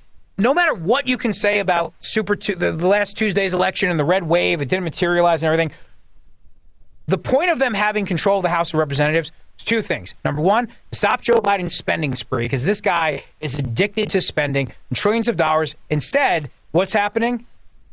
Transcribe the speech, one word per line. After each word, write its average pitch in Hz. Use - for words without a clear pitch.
no 220
matter 330
what 220
you 254
can 226
say 208
about 180
Super 208
Tu-, 202
the, 175
the 165
last 202
Tuesday's 196
election 185
and 165
the 147
red 180
wave, 175
it 139
didn't 185
materialize 170
and 165
everything, 160
the 185
point 302
of 285
them 247
having 208
control 196
of 185
the 175
House 170
of 156
Representatives 151
is -
two 226
things. 127
Number 147
one, 214
stop 214
Joe 233
Biden's 202
spending 160
spree, 120
'cause 123
this 196
guy 165
is 151
addicted 147
to 185
spending 143
trillions 220
of 208
dollars. 156
Instead, 170
what's 180
happening? 226